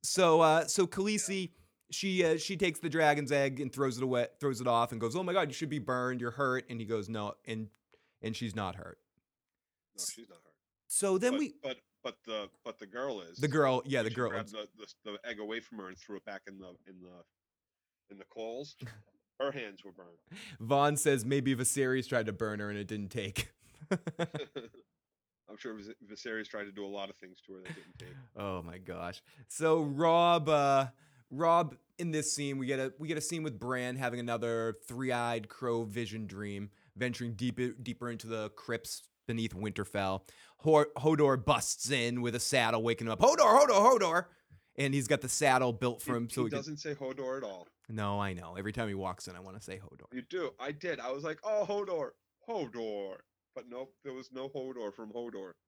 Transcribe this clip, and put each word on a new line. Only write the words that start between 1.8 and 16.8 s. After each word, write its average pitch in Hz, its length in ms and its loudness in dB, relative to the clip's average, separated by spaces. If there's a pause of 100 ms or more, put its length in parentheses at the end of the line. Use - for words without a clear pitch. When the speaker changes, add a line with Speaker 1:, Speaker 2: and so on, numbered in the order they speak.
Speaker 1:
she, 185 360 2
uh, 160 100 6
she 170 220 -4
takes 175 240 0
the 170 80 -4
dragon's 147 420 4
egg 139 300 2
and 131 100 -4
throws 131 240 0
it 123 80 -4
away, 123 240 2 (140)
throws 131 180 0
it 123 80 -2
off 117 240 4
and 113 80 -8
goes, 117 160 -2
"Oh 185 80 -2
my 180 80 -2
God, 175 160 2
you 131 60 -8
should 160 160 -6
be 151 100 -4
burned. 127 400 -2
You're 120 120 -4
hurt." 127 380 -2
And 117 120 -8
he 107 40 -6
goes, 107 220 -2
"No." 104 280 -4 (100)
And, 110 240 -6 (520)
and 110 140 -4
she's 113 180 -6
not 95 220 -4
hurt. 92 240 -16 (960)
Speaker 2:
No, - 60 -8 (100)
she's 113 160 -18
not 92 140 -20
hurt. - 100 -20 (340)
Speaker 1:
So 190 300 2
then 247 140 4
Speaker 2:
But, 277 80 0
Speaker 1:
we 285 140 -2 (100)
Speaker 2:
but, 131 140 -6 (260)
but 127 120 -8 (100)
the, 107 240 -6 (140)
but 117 160 -10
the 110 80 -12
girl 117 340 -6
is. 85 180 -16
Speaker 1:
The 147 100 0
girl, 135 360 4
yeah, 135 180 0
the 110 60 0
Speaker 2:
She 113 60 -6
Speaker 1:
girl 120 140 0
Speaker 2:
grabbed 110 180 -6
Speaker 1:
is. 101 60 -18
Speaker 2:
the, 107 140 -10 (100)
the, 107 340 -16
the 101 180 -10
egg 107 100 -10
away 107 200 -6
from 117 200 -14
her 95 100 -10
and 90 80 -16
threw 101 200 -14
it - 80 -14
back 98 220 -12
in 98 120 -18
the, 92 100 -16 (180)